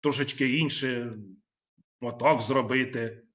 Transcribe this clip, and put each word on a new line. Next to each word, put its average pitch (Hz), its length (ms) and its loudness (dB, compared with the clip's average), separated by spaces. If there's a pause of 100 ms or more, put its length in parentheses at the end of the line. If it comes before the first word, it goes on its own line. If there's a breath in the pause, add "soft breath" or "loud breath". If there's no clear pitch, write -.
трошечки 139 560 0
інше, 123 560 0 (880)
отак 120 400 2
зробити. 123 840 0 (100)